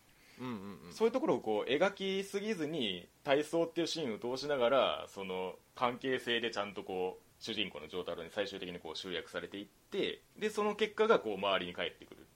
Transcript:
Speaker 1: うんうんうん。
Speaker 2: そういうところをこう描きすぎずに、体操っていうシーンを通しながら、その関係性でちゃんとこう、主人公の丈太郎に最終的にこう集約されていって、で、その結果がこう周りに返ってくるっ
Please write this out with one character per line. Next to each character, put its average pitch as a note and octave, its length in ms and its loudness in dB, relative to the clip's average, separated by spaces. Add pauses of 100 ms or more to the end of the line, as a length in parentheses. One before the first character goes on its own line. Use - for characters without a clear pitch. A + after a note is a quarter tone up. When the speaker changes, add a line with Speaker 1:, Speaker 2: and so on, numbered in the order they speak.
(400)
Speaker 1:
う B2 40 -8
ん - 20 -6
う B2+ 40 -4
ん G2+ 360 -8
う - 20 -14
ん。 F2 40 -14
Speaker 2:
そ A3 120 2
う - 20 8
い A#3 40 4
う - 20 2
と B3+ 80 0
こ C4 80 2
ろ D3+ 80 4
を A2 40 -4
こ G#2+ 260 2
う - 40 0
描 F3+ 240 4
き F#3+ 300 -2
す G3 160 -4
ぎ G#3+ 140 -2
ず D#3+ 120 -2
に、 A2 420 -2 (140)
体 D3 220 4
操 E3 200 2
っ E3 80 -4
て - 80 0
い E3+ 40 2
う - 20 2
シ D#3+ 140 -4
ー C#3 100 -2
ン G#2+ 40 -2
を G2+ 40 -6
通 B2 220 -2
し C#3 80 -4
な D3 80 2
が A#2+ 120 6
ら、 F#2 400 4
そ G2 160 -8
の F#2 300 -4 (220)
関 B2 220 2
係 C3 200 2
性 A#2 220 0
で A#2 100 0
ち A2+ 80 -2
ゃ G2+ 60 0
ん G2+ 100 -6
と G2+ 80 -6
こ F#2 380 -2
う、 - 40 -20 (180)
主 A#2 120 -4
人 G2 160 0
公 D2+ 100 -10
の D#2 80 -12
丈 F2+ 120 -4
太 E2+ 140 -4
郎 E2 80 -6
に E2 80 -10
最 G2+ 180 0
終 G2 120 -8
的 F#2 100 -6
に F2 80 -8
こ D#2+ 160 -10
う - 20 -10
集 F#2+ 160 -6
約 D#2+ 180 -6
さ F2+ 100 -4
れ F2 80 -6
て G2 100 -10
い - 60 -6
っ - 20 -10 (240)
て、 D3+ 320 -2 (160)
で、 G#3+ 100 -2
そ G#3+ 140 -2
の G#3 140 0
結 G#3 180 0
果 G#3+ 140 4
が A3 100 8
こ A2 120 -2
う G#2 40 0
周 F#2+ 240 4
り F2+ 80 0
に F2 60 -6
返 F2 160 -2
っ - 40 -6
て - 120 -20
く - 100 -18
る - 60 -18
っ - 20 -20 (120)